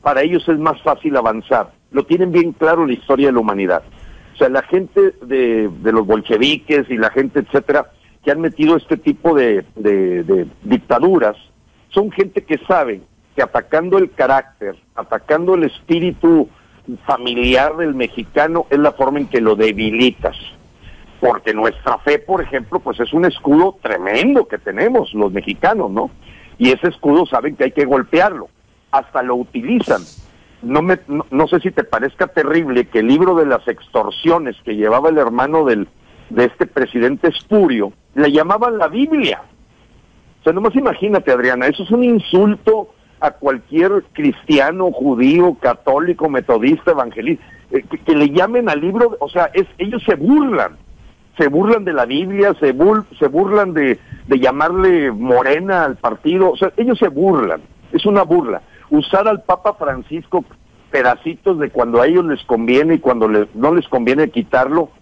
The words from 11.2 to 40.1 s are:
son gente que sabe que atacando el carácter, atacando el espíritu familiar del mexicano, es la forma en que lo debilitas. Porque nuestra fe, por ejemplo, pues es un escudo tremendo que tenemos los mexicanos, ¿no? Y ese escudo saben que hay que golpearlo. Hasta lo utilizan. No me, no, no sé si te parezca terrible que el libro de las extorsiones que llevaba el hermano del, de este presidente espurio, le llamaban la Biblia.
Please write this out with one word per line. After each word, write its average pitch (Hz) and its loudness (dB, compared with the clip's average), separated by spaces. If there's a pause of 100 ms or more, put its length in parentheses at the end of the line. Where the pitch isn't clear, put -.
son 208 -2
gente 196 -4
que 151 -4
sabe 127 -2 (340)
que 139 -2
atacando 156 -2
el 185 2
carácter, 127 -2 (200)
atacando 156 -2
el 170 0
espíritu 165 2 (580)
familiar 127 0
del 160 -2
mexicano, 147 -2
es 139 2
la 147 2
forma 135 -2
en 135 -6
que 123 0
lo 107 4
debilitas. 110 0 (840)
Porque 113 -2
nuestra 113 -2
fe, 147 0
por 180 -4
ejemplo, 135 -6
pues 123 -8
es 120 -2
un 170 2
escudo 170 2
tremendo 113 0
que 104 -8
tenemos 165 -2
los 104 0
mexicanos, 104 -4
¿no? 113 -4 (480)
Y 127 2
ese 151 -2
escudo 160 2
saben 135 -4
que - -2
hay 135 -4
que 147 0
golpearlo. 143 0 (420)
Hasta 135 -2
lo 127 -2
utilizan. 123 -2 (600)
No 135 -2
me, 180 0
no, 143 -6
no 143 2
sé 175 0
si 185 -4
te 143 -4
parezca 131 -4
terrible 147 -2
que 113 -2
el 110 0
libro 170 4
de 160 4
las 127 -2
extorsiones 123 -4
que 110 -6
llevaba 113 2
el 156 2
hermano 139 0
del, 110 0 (420)
de 123 2
este - -2
presidente 131 -2
espurio, 135 0 (220)
le 147 2
llamaban 208 0
la 170 0
Biblia. 240 -2 (1000)